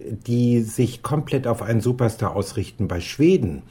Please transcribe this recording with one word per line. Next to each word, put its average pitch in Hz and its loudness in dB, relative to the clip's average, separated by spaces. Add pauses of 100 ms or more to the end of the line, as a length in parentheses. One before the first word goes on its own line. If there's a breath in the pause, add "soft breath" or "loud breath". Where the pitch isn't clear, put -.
(260)
die 120 4
sich 113 -2
komplett 147 -2
auf 117 0
einen 110 0
Superstar 120 0
ausrichten. 98 -4
Bei 87 -4
Schweden, 139 2